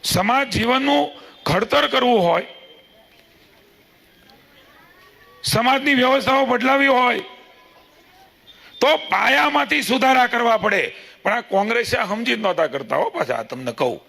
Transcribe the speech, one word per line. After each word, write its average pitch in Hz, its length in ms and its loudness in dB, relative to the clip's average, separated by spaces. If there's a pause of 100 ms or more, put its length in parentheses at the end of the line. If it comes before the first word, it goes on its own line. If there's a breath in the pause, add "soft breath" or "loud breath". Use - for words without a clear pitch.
સમાજ 233 500 0
જીવનનું 262 500 2 (440 loud breath)
ઘડતર 220 460 2
કરવું 247 340 2
હોય, 170 200 0 (3000)
સમાજની 269 520 2
વ્યવસ્થાઓ 262 500 2
બદલાવી 254 420 2
હોય 247 360 2 (1600 loud breath)
તો 254 100 4 (200)
પાયામાંથી 285 760 0
સુધારા 254 440 2
કરવા 233 320 0
પડે. 196 220 -2 (420 loud breath)
પણ 202 100 -2
આ - 200 -6
કોંગ્રેસ 220 400 0
આ 226 140 -2
સમજી 233 280 -4
જ 226 40 -10
નહોતા 180 340 0
કરતા 135 280 -4
હો. - 100 -2
પાછા 123 320 -4
તમને 123 300 -10
કહું 120 360 -2